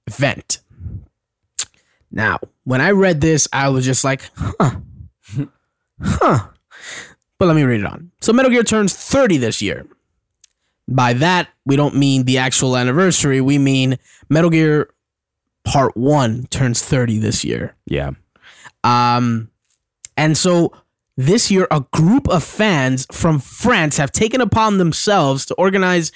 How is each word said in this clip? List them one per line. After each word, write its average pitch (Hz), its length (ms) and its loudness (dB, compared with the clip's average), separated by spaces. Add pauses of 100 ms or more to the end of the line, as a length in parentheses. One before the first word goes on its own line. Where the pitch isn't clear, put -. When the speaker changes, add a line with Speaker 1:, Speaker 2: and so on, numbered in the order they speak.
Speaker 1:
event. - 520 -4 (1500)
Now, 104 280 -2 (240)
when 127 180 0
I 170 100 2
read 190 300 2
this, 156 300 2
I 139 180 0
was 131 160 0
just 131 180 0
like, 135 340 -4
"Huh. - 380 -2 (600)
<laughs> 143 100 -6 (560)
Huh." 131 460 0 (920)
But 196 80 2
let 165 80 4
me 156 80 4
read 120 180 0
it 98 40 -4
on. - 260 -12 (100)
So - 120 2
Metal 262 180 4
Gear 240 120 4
turns 208 300 0
thirty 254 440 0
this 117 240 -2
year. 78 240 -6 (1000)
By 127 260 2
that, 165 340 0 (180)
we 139 100 2
don't 143 200 0
mean 135 300 2
the 127 120 2
actual 127 400 0
anniversary. 135 640 0
We 139 160 2
mean 135 400 0 (320)
Metal 165 200 2
Gear 156 400 2 (760)
Part - 320 0
One 123 500 0
turns 123 360 -2
thirty 120 340 -2
this 107 260 -2
year. - 320 -6 (100)
Speaker 2:
Yeah. 69 260 -4 (720)
Speaker 1:
Um, 120 640 0 (680)
and 156 200 2
so 175 360 2 (420)
this 170 360 0
year, 185 180 2
a 151 120 0 (120)
group 190 340 2
of 165 160 0
fans 135 680 0
from 160 280 0
France 180 580 -2
have 143 140 -2
taken 233 300 -2
upon 220 380 0
themselves 160 680 0
to - 100 -10
organize 180 600 0